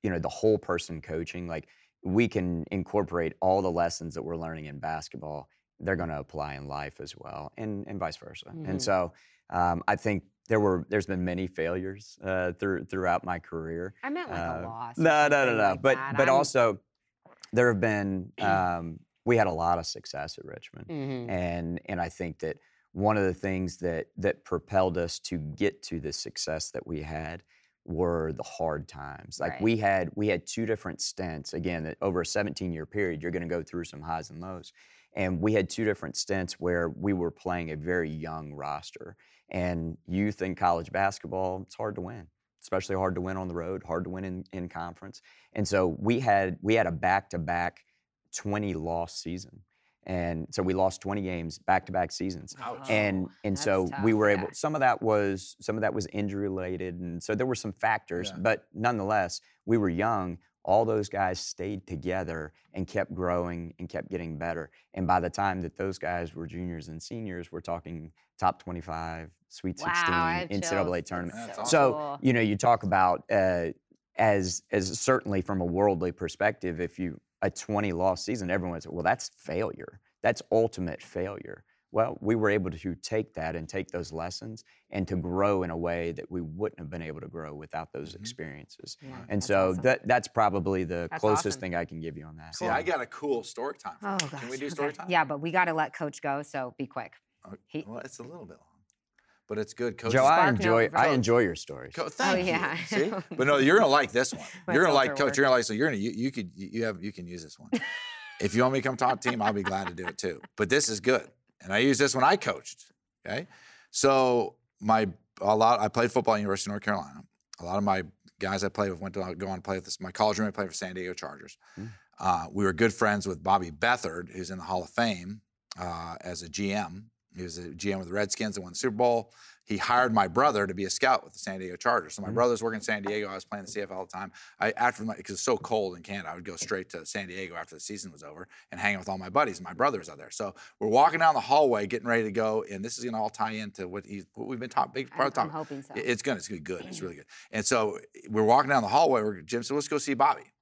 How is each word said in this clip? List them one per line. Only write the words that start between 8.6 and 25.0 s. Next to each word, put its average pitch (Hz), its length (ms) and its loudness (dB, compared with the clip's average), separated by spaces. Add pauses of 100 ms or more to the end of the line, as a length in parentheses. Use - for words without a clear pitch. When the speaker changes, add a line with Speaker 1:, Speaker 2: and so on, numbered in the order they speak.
Speaker 1:
And 95 120 -2
so, 92 300 2 (380)
um, 87 380 2
I 104 80 4
think 101 280 -2 (240)
there 110 120 4
were, 92 300 4
there's 101 180 2
been 90 180 -2
many 90 220 -2
failures, 92 760 -4
uh, 92 300 0
through, 95 320 -2
throughout 92 400 0
my 87 140 -2
career. 82 540 -8 (100)
Speaker 2:
I 262 60 -6
meant, 311 200 -6
like, 85 100 -6
a 85 40 -4 (160)
Speaker 1:
Uh, - 80 -8
Speaker 2:
loss 117 300 -10
or - 40 -2
Speaker 1:
no, 160 80 6
no, 151 180 6
no, 147 80 6
Speaker 2:
something 127 220 6
Speaker 1:
no. 107 140 6
Speaker 2:
like 95 100 -2
Speaker 1:
But, 131 140 6
Speaker 2:
that. 135 220 -4
Speaker 1:
but 139 120 6
Speaker 2:
I'm 131 60 8
Speaker 1:
also, 120 440 4 (720)
there 123 180 8
have 101 100 2
been, 98 540 0
Speaker 2:
<clears throat> - 60 -6
Speaker 1:
um, 87 580 0 (260)
we 117 120 6
had 104 100 6
a 90 60 0
lot 85 260 2
of 82 60 -6
success - 520 -10
at - 80 -16
Richmond. - 420 -16
Speaker 2:
Mm-hmm. 135 420 -6
Speaker 1:
And, 87 580 -2
and 95 140 -4
I 85 80 -2
think 82 300 -8
that 78 180 -4 (360)
one 104 240 2
of 98 80 4
the 92 80 2
things 92 440 -2
that, 85 300 -2 (100)
that - 260 0
propelled 92 540 0
us 85 220 -4